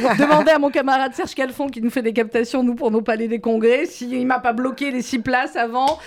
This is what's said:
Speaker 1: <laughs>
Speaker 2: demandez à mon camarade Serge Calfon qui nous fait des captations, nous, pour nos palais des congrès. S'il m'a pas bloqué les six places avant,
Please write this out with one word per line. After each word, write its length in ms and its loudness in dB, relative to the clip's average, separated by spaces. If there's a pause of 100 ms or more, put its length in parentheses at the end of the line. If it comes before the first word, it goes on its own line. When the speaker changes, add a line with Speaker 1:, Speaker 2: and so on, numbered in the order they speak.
Speaker 1:
<laughs> 160 2
Speaker 2:
demandez 300 6
à 80 6
mon 140 0
camarade 420 0
Serge 220 -6
Calfon 320 -4
qui 160 -8
nous 80 0
fait 100 -2
des 120 -2
captations, 500 0
nous, 100 2
pour 160 -2
nos 140 2
palais 240 -2
des 120 -2
congrès. 460 2
S'il 400 -6
m'a 140 2
pas 140 0
bloqué 360 -2
les 140 -4
six 180 -4
places 340 -2
avant, 520 0